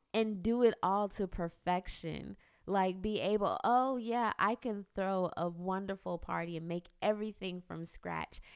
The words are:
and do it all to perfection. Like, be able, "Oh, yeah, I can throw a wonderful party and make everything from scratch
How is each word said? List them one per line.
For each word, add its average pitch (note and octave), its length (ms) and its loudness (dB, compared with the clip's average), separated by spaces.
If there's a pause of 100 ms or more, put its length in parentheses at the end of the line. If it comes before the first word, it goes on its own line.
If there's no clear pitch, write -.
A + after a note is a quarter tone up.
(140)
and G#3+ 280 0
do A#3 220 4
it A#3 180 8
all G3 280 2
to G3 180 -2
perfection. E3+ 1120 -4 (280)
Like, F#3+ 360 2
be G#3 180 -2
able, G3 440 2
"Oh, B3+ 340 4
yeah, A#3 420 0
I G#3+ 160 4
can G3+ 300 -6 (100)
throw F#3+ 400 0
a F3 140 0
wonderful F#3 720 -4
party E3+ 360 -4
and D#3+ 120 -6
make F3 220 -4 (120)
everything G3+ 640 -2
from E3 160 -8
scratch E3 560 -8 (160)